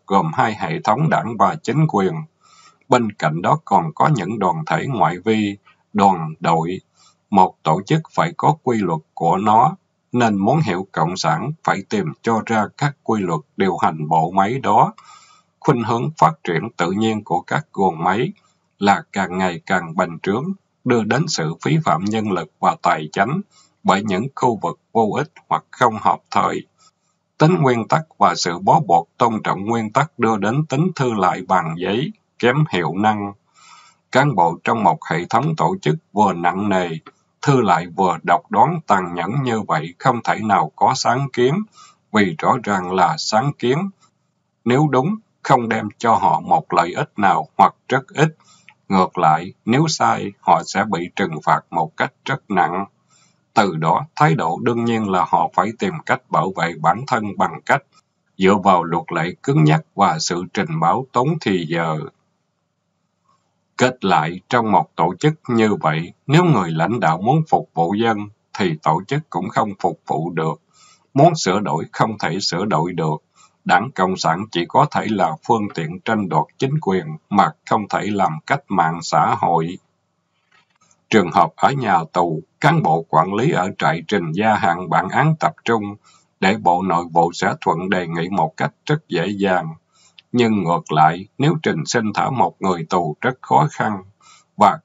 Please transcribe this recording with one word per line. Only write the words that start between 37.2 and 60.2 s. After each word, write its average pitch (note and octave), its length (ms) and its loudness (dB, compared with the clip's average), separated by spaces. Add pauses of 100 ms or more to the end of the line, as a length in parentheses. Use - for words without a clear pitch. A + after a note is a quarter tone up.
thư C3+ 200 4
lại F2 240 2 (100)
vừa F2+ 260 0
độc E2+ 280 0
đoán G#2+ 360 2
tàn F2+ 280 0
nhẫn F2 160 -6 (120)
như A#2 180 -2
vậy F2 380 -4
không A#2+ 260 0
thể - 180 -2
nào F#2 340 0
có A2+ 200 2
sáng A#2 360 -2
kiến, B2+ 220 2 (580)
vì G2 260 2
rõ G2 260 0
ràng F#2+ 280 -2
là F2+ 260 2
sáng - 400 -2
kiến. D3+ 320 -2 (720)
Nếu C#3 240 2
đúng, C#3 280 0 (260)
không B2 260 2
đem A2 200 -2 (100)
cho A2+ 160 2
họ F2+ 260 2
một F2 320 0
lợi F2 200 2
ích - 240 -6
nào E2+ 400 0
hoặc F#2 180 4 (140)
rất C3 260 -2
ít. D#3 220 0 (520)
Ngược F#2 300 2
lại, E2 340 2 (120)
nếu C3+ 240 2
sai, A2 520 -2
họ E2 240 2
sẽ G2 200 -2
bị F#2 320 -6
trừng F2+ 160 -2 (120)
phạt - 160 2 (100)
một E2 260 -4
cách C3 160 -2 (120)
rất - 260 -6
nặng. F2+ 340 0 (720)
Từ G2 220 2
đó, D#3 300 0 (100)
thái D#3 180 4
độ E2 280 -2
đương A#2 220 0
nhiên A2+ 260 -2
là F2+ 180 2
họ E2+ 260 2
phải F#2+ 140 0 (100)
tìm F#2 160 -4 (120)
cách A#2+ 220 0
bảo F2 280 0
vệ E2+ 160 -2 (100)
bản A2 240 0
thân A2 180 -2 (120)
bằng F2 300 -2
cách C3+ 160 0 (560)
dựa F#2+ 160 4 (100)
vào F2+ 200 4
luật E2 280 -2
lệ E2+ 300 -4
cứng C#3 220 2
nhắc D#2 160 4 (140)
và F2+ 240 0
sự F2 260 -4 (100)